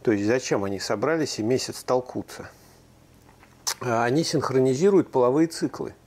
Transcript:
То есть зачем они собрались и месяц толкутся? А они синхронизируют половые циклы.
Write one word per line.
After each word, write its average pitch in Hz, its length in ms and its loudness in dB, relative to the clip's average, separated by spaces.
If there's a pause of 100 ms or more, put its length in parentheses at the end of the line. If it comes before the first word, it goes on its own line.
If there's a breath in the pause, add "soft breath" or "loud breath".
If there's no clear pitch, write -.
То 120 80 4
есть 101 120 0
зачем 113 380 0
они 98 160 -4
собрались 127 600 -2
и - 20 -2
месяц 117 400 -2
толкутся? - 640 -4 (1400 soft breath)
А 117 180 0
они 139 200 2
синхронизируют 135 840 2
половые 135 360 4
циклы. 135 480 -6 (120)